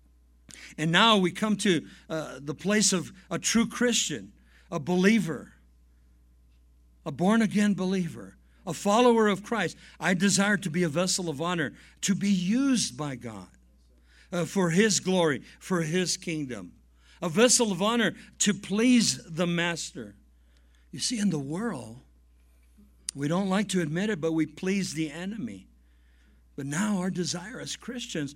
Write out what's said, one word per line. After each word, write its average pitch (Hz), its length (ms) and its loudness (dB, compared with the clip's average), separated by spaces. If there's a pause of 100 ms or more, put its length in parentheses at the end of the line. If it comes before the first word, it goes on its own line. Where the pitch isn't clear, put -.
(760)
And 156 140 -2
now 214 280 6
we 180 120 2
come 214 280 0
to, 175 280 2 (220)
uh, 139 320 -6
the 143 140 -8
place 202 380 2
of 147 200 -2 (180)
a 170 80 -4
true - 280 0
Christian, 160 640 -2 (380)
a 175 80 -4
believer, 175 760 2 (1500)
a 160 80 -8
born-again 208 600 2
believer, 165 640 -4 (300)
a 135 60 -6
follower 226 560 4
of 190 140 0
Christ. 202 340 -4 (240)
I 175 140 2
desire 202 440 4
to 170 120 -4
be 175 120 0
a 170 60 2
vessel 175 400 -2
of 147 140 -6
honor, 165 320 -2 (280)
to 196 120 2
be 196 160 0
used 202 640 2
by 143 200 -8
God, 104 320 -12 (840)
uh, 175 140 -2
for 185 240 0
his 196 300 4
glory, 165 420 2 (160)
for 180 240 -4
his 175 340 -2
kingdom. 127 560 -8 (500)
A 180 80 -2
vessel 220 420 4
of 170 80 -4
honor 220 340 2 (260)
to 208 120 2
please 214 720 2
the 170 220 -4
master. 170 680 -4 (760)
You 160 80 -12
see, 247 200 -2
in 202 120 2
the 156 80 -2
world, 139 640 -8 (1120)
we 139 140 -4
don't 190 200 0
like 202 220 0
to 185 100 2
admit 170 300 -2
it, 180 100 -4
but 165 120 0
we 160 120 2
please 185 480 -4
the 151 180 -4
enemy. 156 580 -10 (880)
But 139 100 -8
now 190 320 -2
our 180 120 -2
desire 175 500 -6
as 139 160 -10
Christians 180 600 -8